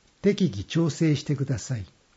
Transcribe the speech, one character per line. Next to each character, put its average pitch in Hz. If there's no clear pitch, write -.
適 196
宜 98
調 165
整 151
し -
て 147
く 135
だ 131
さ 123
い。 95